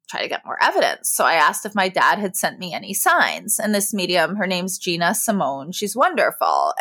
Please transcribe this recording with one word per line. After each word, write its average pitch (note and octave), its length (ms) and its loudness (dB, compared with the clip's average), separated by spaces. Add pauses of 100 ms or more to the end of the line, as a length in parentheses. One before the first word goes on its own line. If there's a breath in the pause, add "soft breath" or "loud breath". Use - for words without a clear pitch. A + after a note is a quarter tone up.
(100)
try - 120 -6
to C3 60 -6
get - 180 -6
more - 160 -8
evidence." A3 480 2
So - 160 0
I C#3+ 80 4
asked D#3+ 320 2
if G3+ 100 -8
my F#3+ 140 2
dad E3 300 2
had F#3+ 160 -4
sent - 240 -4
me D#3+ 140 -10
any - 200 -8
signs. G3+ 680 0
And G#3 140 0
this G3+ 200 0
medium, F3 420 0
her G3+ 120 -2
name's F#3 300 -4
Gina F3 360 0
Simone, D3+ 580 -2
she's G#3 240 -6
wonderful. E2 840 2